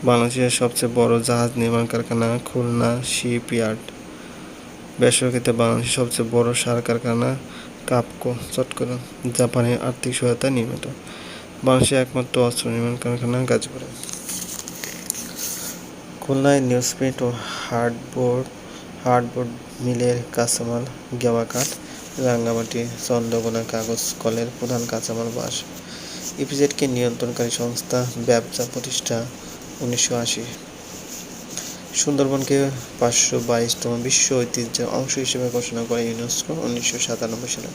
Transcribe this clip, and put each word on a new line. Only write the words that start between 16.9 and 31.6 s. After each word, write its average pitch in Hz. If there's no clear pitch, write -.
ও -
হার্ডবোর্ড, 123
হার্ডবোর্ড 123
মিলের 123
কাঁচামাল 120
গেওয়া 117
কাঠ, 127
রাঙ্গামাটি 117
চন্দ্রকোনা 117
কাগজ 113
কলের 113
প্রধান 123
কাঁচামাল 113
বাঁশ। 117
ইপিজেডকে 139
নিয়ন্ত্রণকারী 120
সংস্থা 120
ব্যবসা 120
প্রতিষ্ঠা 120
উনিশশো 123
আশি। 117